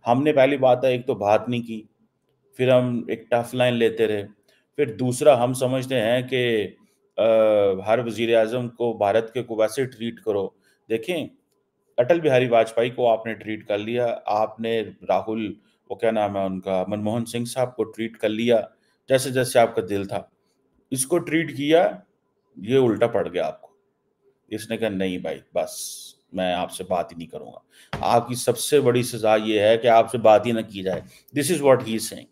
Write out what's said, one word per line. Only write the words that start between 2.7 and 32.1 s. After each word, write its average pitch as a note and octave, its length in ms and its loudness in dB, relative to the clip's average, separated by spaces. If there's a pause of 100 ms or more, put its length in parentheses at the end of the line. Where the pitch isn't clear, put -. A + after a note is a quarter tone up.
हम B2 400 2
एक A2+ 220 -8
टफ A#2 200 -2
line B2 200 0
लेते A#2 320 2
रहे, G#2 180 -4 (540)
फिर C3 160 -2
दूसरा B2+ 420 4
हम B2 180 0
समझते C3 420 -2
हैं B2 380 0
कि, A#2+ 300 0 (560)
अ, G2+ 40 2 (680)
हर A#2 120 2
वज़ीर A2+ 340 0
आज़म A#2 320 0
को A#2 260 -4
भारत G#2+ 400 0
के B2 100 -6
को A2+ 120 -10
वैसे A2 300 -2
treat A2+ 340 -10
करो। G2+ 360 -4 (340)
देखें, B2+ 500 -6 (600)
अटल E3+ 200 2
बिहारी C3 280 2
वाजपेयी A#2 420 2
को B2 180 0
आपने A2+ 260 0
treat G#2 300 -10
कर G2+ 140 -2
लिया, A#2+ 280 -4 (220)
आपने A2 540 -2
राहुल, G2 760 -4 (340)
वो G2 60 -10
क्या A2+ 140 0
नाम G2+ 260 -2
है G2 80 -2
उनका, F#2 440 -4
मनमोहन G#2+ 340 -4
सिंह A#2+ 220 -6
साहब B2 320 -4
को A2+ 60 -2
treat A2 320 -8
कर G#2+ 140 -2
लिया, A2+ 380 2 (420)
जैसे C3 220 2
जैसे B2 280 2
आपका A2+ 220 2
दिल G2 240 -4
था। F#2+ 260 -10 (600)
इसको C3 260 -2
treat E3 340 -2
किया, D#3+ 500 2 (580)
ये A#2 180 0
उल्टा A#2 300 4
पड़ G2 200 -2
गया E2+ 180 -4
आपको। - 320 -12 (760)
इसने A2 260 -8
कहा, A2 120 -2
"नहीं F#2+ 300 -4
भाई, D#2 160 -8
बस - 640 -8 (360)
मैं F#2 200 -2
आपसे F2+ 280 -8
बात F2+ 280 -4
ही E2+ 60 -18
नहीं D#2+ 100 -12
करूँगा। - 380 -18 (380)
आपकी A#2+ 320 0
सबसे B2 440 0
बड़ी B2 240 2
सज़ा A2 320 0
ये G#2+ 240 0
है A2 180 4
कि A#2 100 0
आपसे A2+ 300 4
बात G#2+ 280 6
ही A#2+ 60 -2
ना A2+ 100 -4
की G2 220 -12
जाए।" F2+ 200 -4 (340)
This D3 140 -2
is D3+ 120 -2
what C3 160 6
he A2+ 140 -6
is G#2+ 80 -4
saying। - 300 -12